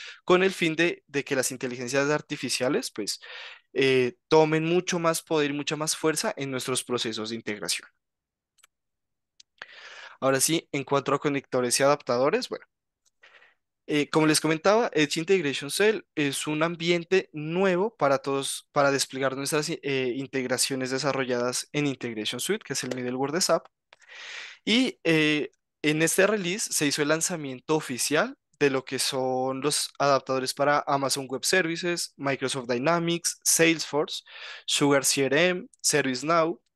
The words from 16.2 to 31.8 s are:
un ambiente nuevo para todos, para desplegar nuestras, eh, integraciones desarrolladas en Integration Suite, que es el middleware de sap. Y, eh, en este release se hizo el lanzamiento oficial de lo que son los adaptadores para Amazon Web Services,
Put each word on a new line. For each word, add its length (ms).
un 160
ambiente 720
nuevo 640
para 220
todos, 520
para 200
desplegar 440
nuestras, 320
eh, 480
integraciones 760
desarrolladas 800
en 160
Integration 520
Suite, 240
que 100
es 100
el 100
middleware 380
de 100
sap. 240
Y, 400
eh, 460
en 220
este 240
release 440
se 140
hizo 160
el 60
lanzamiento 680
oficial 640
de 100
lo 160
que 140
son 640
los 360
adaptadores 560
para 320
Amazon 420
Web 160
Services, 720